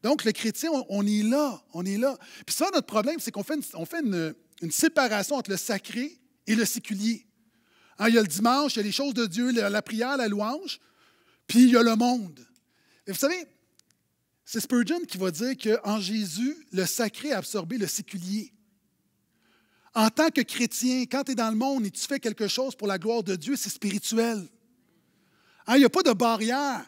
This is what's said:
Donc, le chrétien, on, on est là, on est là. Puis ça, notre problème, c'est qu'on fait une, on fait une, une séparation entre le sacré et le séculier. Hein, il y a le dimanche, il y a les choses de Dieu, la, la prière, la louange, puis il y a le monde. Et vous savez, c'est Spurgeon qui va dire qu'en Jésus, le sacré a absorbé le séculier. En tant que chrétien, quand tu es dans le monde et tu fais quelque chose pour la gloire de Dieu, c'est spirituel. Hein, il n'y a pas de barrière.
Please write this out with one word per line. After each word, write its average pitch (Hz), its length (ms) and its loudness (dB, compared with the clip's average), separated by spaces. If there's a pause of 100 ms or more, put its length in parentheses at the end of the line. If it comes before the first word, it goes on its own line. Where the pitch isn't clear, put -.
Donc, 294 220 0
le 220 80 2
chrétien, 233 380 -2
on, 269 180 0
on 202 180 0
est 208 160 2
là, 254 400 0 (100)
on 175 120 -6
est 196 120 -2
là. 254 200 0 (280)
Puis - 80 -6
ça, 370 180 0
notre 330 140 0
problème, 240 340 0
c'est - 120 -8
qu'on 202 100 -8
fait 302 140 -6
une, 294 80 -8 (100)
on 165 120 -8
fait 330 160 -6
une, 175 340 -2 (260)
une 165 100 -6
séparation 262 680 2
entre 233 120 -6
le 196 80 -2
sacré 240 640 -6 (260)
et 214 80 0
le 220 120 2
séculier. 214 600 -4 (760)
Hein, 220 80 4
il 226 60 6
y - 20 8
a 220 60 8
le 202 40 0
dimanche, 233 460 2
il - 40 -4
y - 20 -2
a 208 40 0
les 202 80 -2
choses 277 220 -2
de 233 140 0
Dieu, 240 240 -2
la, 220 180 0
la 208 140 0
prière, 240 340 -2
la 240 100 0
louange, 226 520 -4 (680)
puis 240 200 8
il 247 40 10
y 240 80 8
a 226 60 6
le 226 120 4
monde. 220 440 0 (680)
Et 196 60 -10
vous 185 60 -8
savez, 330 280 0 (960)
c'est - 160 -6
Spurgeon 254 420 0
qui 233 180 -10
va 185 100 0
dire 220 260 -4
qu'en 214 440 0
Jésus, 214 720 -4
le 185 160 0
sacré 240 440 -4
a 233 60 0
absorbé 185 400 -6
le 202 80 -2
séculier. 190 680 -6 (1400)
En 220 160 4
tant 311 200 4
que 285 120 0
chrétien, 247 600 -2
quand 262 220 -4
tu 269 80 -4
es - 20 -2
dans 220 160 0
le 220 40 -2
monde 254 300 0
et 190 60 -4
tu - 100 -10
fais 277 180 -4
quelque 214 280 -4
chose 254 280 -4
pour 208 120 -6
la 196 100 -2
gloire 220 240 -2
de 190 140 -2
Dieu, 180 200 -4
c'est - 140 -6
spirituel. 214 800 -2 (1200)
Hein, 233 80 4
il 277 60 10
n'y 269 40 10
a - 40 8
pas 370 120 2
de 302 120 6
barrière. 233 760 0